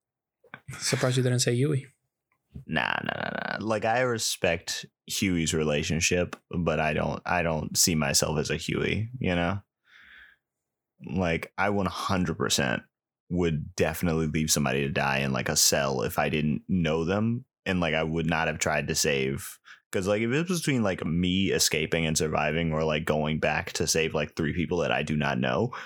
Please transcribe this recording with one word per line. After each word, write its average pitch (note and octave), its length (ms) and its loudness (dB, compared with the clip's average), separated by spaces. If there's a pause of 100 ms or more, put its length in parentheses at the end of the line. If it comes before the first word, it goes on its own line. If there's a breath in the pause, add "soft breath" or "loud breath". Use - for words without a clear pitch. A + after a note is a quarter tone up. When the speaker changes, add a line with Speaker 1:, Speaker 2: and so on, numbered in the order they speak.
(180)
Speaker 1:
<laughs> - 600 -20
Speaker 2:
Surprised B2+ 360 0
you C3 80 2
didn't B2 160 2
say B2 140 2
Yui. C3+ 320 0 (800)
Speaker 1:
Nah, D#2 160 0 (220)
nah, G1+ 180 -4
nah, G1+ 80 -4
nah. G1+ 360 -6
Like, A2 200 0
I A2+ 160 2
respect G#2+ 840 -2 (200)
Huey's F2 480 0
relationship, D#2 840 0 (160)
but D#2+ 300 0
I D#2 120 2
don't, D#2+ 320 -2
I F2 160 2
don't E2 360 -2
see F2 180 4
myself D2+ 440 2
as C#2+ 100 -2
a D#2 80 0
Huey, G2 520 -2 (100)
you F#2 160 0
know? F2 260 0 (1500 loud breath)
Like, E2+ 420 0
I F#2+ 120 2
one G2+ 160 0
hundred F2+ 520 -2
percent A#1+ 460 0 (460)
would E2+ 460 0
definitely D#2+ 520 0
leave D#2 240 0
somebody C#2 300 0
to C#2 80 -2
die C#2 300 0
in, C#2 120 0
like, B1+ 160 -2
a D#2 80 0
cell C2+ 460 2
if - 180 -2
I D2+ 100 2
didn't D2+ 380 0
know E2 380 2
them, A2 400 0 (200)
and, F#2+ 140 0
like, E2 140 2
I D#2+ 100 2
would D#2+ 220 0
not D#2+ 220 2
have D#2 120 -2
tried D2 280 0
to D#2+ 80 -2
save, C#2 640 -2 (320 loud breath)
'cause, F#2+ 160 -2
like, G#2 140 2
if A#2 100 0
it E3 180 0
was F3+ 120 0
between, C3+ 220 0
like, F#2 220 0
me F2+ 460 2
escaping D#2+ 560 2
and D#2 100 0
surviving D#2 560 0
or, D#2 100 0
like, D#2 220 0
going D2+ 340 0
back D#2 340 -2
to - 140 -2
save, D#2+ 280 0
like, D2+ 200 -2
three D#2 180 -2
people F2 260 -2
that C#2 120 0
I C2 120 0
do D2+ 140 -2
not C#2+ 220 0
know, C2 320 0 (140 loud breath)